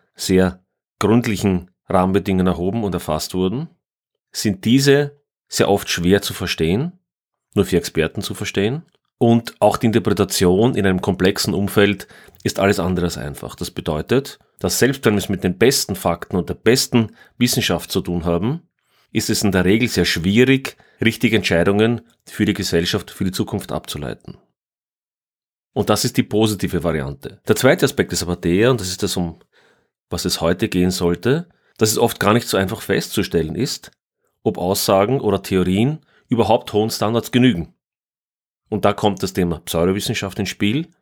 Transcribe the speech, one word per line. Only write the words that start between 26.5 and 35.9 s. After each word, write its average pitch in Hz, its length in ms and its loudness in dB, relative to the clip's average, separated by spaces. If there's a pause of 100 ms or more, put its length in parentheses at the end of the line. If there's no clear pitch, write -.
Variante. 71 640 -4
Der - 80 4
zweite 151 300 2
Aspekt - 260 0
ist 87 120 -4
aber 87 120 -4
der, 92 340 2
und 123 120 0
das 92 80 -6
ist 90 120 -10
das, 98 140 -4
um 85 240 -4 (680)
was 90 160 -4
es - 160 -2
heute 90 260 2
gehen 90 240 2
sollte, 117 560 -2 (300)
dass 107 160 2
es - 40 -4
oft 113 220 0
gar 101 140 4
nicht 117 160 0
so 104 80 0
einfach 95 240 -2
festzustellen 90 760 -2
ist, - 360 -8 (520)
ob 208 140 -2
Aussagen 190 640 2
oder 98 200 0
Theorien 98 580 0 (280)